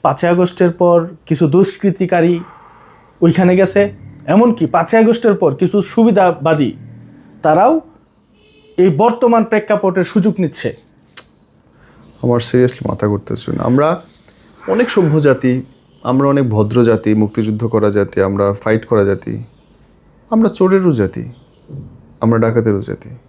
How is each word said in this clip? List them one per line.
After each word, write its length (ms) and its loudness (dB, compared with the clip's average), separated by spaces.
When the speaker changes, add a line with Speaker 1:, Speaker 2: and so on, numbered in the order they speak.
Speaker 1:
পাঁচই 240 -2
আগস্টের 440 0
পর 380 0
কিছু 220 0
দুষ্কৃতিকারী 920 0
ওইখানে 360 2
গেছে, 360 2
এমনকি 400 2
পাঁচই 300 0
আগস্টের 380 2
পর 200 0
কিছু 280 0
সুবিধাবাদী 920 0
তারাও 380 2
এই 200 4
বর্তমান 480 2
প্রেক্ষাপটের 600 -2
সুযোগ 340 -2
নিচ্ছে। 380 -4
Speaker 2:
আমার 180 0
seriously 480 -2
মাথা 180 -4
ঘুরতেছে 460 -6
না। 100 -6
আমরা 400 0
অনেক 220 -2
সভ্য 300 0
জাতি, 420 0
আমরা 260 0
অনেক 220 0
ভদ্র 340 2
জাতি, 300 0
মুক্তিযুদ্ধ 520 -2
করা 240 0
জাতি, 320 -2
আমরা 300 0
ফাইট 320 -2
করা 200 0
জাতি, 400 -4
আমরা 180 2
চোরেরও 440 0
জাতি, 400 -4
আমরা 180 2
ডাকাতেরও 440 0
জাতি 260 -12